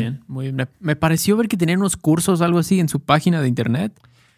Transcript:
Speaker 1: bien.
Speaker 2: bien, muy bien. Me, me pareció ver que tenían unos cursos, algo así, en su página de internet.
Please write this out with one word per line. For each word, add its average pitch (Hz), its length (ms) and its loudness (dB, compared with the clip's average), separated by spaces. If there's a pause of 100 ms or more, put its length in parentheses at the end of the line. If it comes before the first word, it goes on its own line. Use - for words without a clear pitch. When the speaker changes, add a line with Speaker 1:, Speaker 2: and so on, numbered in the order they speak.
Speaker 1:
bien. - 20 0 (120)
Speaker 2:
bien, 139 120 -16
muy 131 200 -10
bien. 135 100 -6
Me, 131 120 -4 (120)
me 151 160 -2
pareció 160 400 2
ver 226 120 0
que 202 80 -2
tenían 170 220 0
unos 196 180 0
cursos, 165 460 2
algo 175 160 2
así, 185 220 0
en 160 80 2
su 139 120 -4
página 156 400 2
de 135 80 0
internet. 123 440 -2 (460)